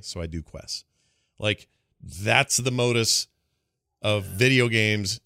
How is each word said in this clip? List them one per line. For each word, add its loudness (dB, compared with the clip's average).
so -10
I -6
do -8
quests. -14
Like, -4
that's -2
the -2
modus 0
of 0
video 4
games 0